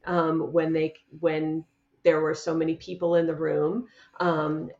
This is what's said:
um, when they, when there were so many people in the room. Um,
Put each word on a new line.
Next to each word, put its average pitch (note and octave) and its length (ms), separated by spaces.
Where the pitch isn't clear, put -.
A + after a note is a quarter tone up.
um, E3 480
when E3 200
they, D#3 220
when D#3 460
there D#3 180
were D#3 140
so E3 200
many E3 200
people F3 400
in E3+ 120
the D#3+ 80
room. D#3 520
Um, D#3 500